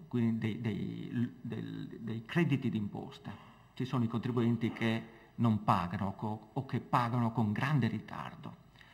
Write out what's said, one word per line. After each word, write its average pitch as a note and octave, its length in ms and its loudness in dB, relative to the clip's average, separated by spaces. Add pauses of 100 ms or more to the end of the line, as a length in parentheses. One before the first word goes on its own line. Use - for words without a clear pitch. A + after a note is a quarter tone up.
quindi A#2 280 2
dei, A2 240 -2
dei, A2+ 500 -4
l-, A#2+ 300 0
del, A2 600 -8
dei A#2 260 -6
crediti C#3 420 2
d'imposta. G#2 680 -4 (380)
Ci C3 140 -4
sono B2 180 2
i A2+ 40 4
contribuenti A#2 640 2
che A2+ 360 0 (280)
non A2 280 4
pagano F#2+ 480 2
co-, G#2+ 400 -6
o B2 140 -4
che A#2+ 140 -2
pagano A#2+ 520 2
con A2 200 2
grande C#3 360 2
ritardo. - 760 -8 (300)